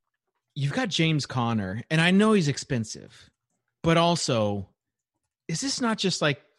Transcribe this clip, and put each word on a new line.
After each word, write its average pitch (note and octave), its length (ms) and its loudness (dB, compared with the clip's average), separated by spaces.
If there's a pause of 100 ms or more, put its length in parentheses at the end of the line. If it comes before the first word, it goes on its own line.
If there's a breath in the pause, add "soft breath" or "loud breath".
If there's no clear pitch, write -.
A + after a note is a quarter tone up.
(580)
You've C#3+ 160 -2
got B3+ 140 -2
James D#3+ 380 0
Conner, A2+ 640 -2
and D#3 100 2
I E3+ 120 4
know G#3+ 200 6
he's F#3 160 2
expensive, - 840 -6 (540)
but E3 140 4
also, A2+ 720 0 (800)
is E3 100 -6
this C4+ 220 -6
not A3+ 160 0
just, - 240 -2
like, D3 200 0 (180)